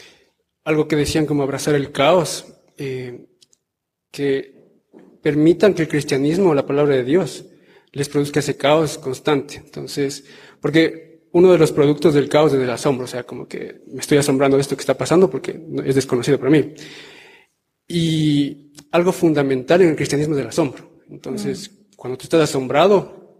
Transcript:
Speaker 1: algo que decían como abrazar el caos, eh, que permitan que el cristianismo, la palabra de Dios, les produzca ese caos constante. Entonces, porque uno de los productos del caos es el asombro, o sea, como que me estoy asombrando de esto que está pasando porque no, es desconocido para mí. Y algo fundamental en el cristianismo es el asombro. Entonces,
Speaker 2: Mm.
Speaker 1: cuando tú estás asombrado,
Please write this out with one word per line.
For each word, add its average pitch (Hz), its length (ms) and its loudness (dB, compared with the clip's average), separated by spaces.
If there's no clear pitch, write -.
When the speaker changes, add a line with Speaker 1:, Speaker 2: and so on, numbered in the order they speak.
Speaker 1:
algo 151 240 0
que 160 80 0
decían 147 300 0
como 143 160 -2
abrazar 135 320 -2
el 139 180 -2
caos, 156 540 0
eh, 127 480 -12
que 139 440 -4
permitan 165 520 2
que 160 80 -2
el 151 60 -4
cristianismo, 151 680 0
la 135 120 0
palabra 143 300 0
de 123 80 0
Dios, 151 400 -2
les 139 160 -6
produzca 143 320 -2
ese 135 160 -4
caos 151 420 2
constante. 135 580 -4
Entonces, 139 680 -8
porque - 720 -2
uno 180 200 6
de 175 60 6
los 160 140 4
productos 147 420 2
del 139 140 2
caos 151 260 4
es 135 60 2
el 123 100 -2
asombro, 123 340 -2
o 120 40 -12
sea, 123 160 -10
como - 220 -14
que - 420 -14
me 127 120 -14
estoy 147 180 2
asombrando 139 380 2
de 139 60 2
esto 139 140 -6
que - 60 -8
está 131 140 -2
pasando 165 340 2
porque - 240 -8
no, 139 140 -8
es 143 120 0
desconocido 131 440 0
para 131 120 -2
mí. 151 220 2
Y 156 880 -2
algo 175 200 2
fundamental 147 680 2
en 170 80 6
el 147 60 -2
cristianismo 147 380 -2
es 139 60 -2
el 117 80 -6
asombro. - 640 -6
Entonces, 127 600 -10
Speaker 2:
Mm. - 260 -20
Speaker 1:
cuando 127 220 -12
tú - 60 -20
estás 165 180 2
asombrado, 147 800 0